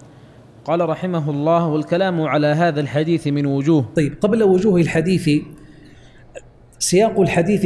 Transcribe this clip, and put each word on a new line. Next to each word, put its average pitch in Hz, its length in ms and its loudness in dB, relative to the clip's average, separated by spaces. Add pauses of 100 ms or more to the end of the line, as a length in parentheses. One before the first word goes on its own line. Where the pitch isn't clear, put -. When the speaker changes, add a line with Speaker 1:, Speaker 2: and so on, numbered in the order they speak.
(640)
Speaker 1:
قال 165 240 -2
رحمه 160 400 -4
الله: 160 380 0
"والكلام 170 540 -2
على 147 260 0
هذا 151 320 0
الحديث 151 480 -2
من 143 180 -2
وجوه". 139 400 2 (100)
Speaker 2:
طيب، 147 260 0
قبل 220 220 2
وجوه 185 380 4
الحديث، 165 480 0 (1500)
سياق 214 400 0
الحديث 180 460 2